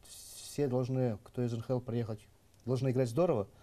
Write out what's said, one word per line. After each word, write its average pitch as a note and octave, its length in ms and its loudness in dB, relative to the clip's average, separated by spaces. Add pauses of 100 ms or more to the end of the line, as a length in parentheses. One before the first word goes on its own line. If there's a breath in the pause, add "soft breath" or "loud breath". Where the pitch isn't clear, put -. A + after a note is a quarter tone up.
все - 640 -6
должны, B2 560 2
кто - 200 -4
из A#2+ 100 0
Н A#2 80 -4
Х - 100 -4
Л B2+ 100 0
приехать, A2+ 460 -4 (380)
должны C3 240 2
играть B2 200 4
здорово? C3 380 2 (160 soft breath)